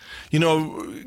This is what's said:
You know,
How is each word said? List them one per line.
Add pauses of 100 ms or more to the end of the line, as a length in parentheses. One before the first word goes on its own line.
(320)
You
know, (240)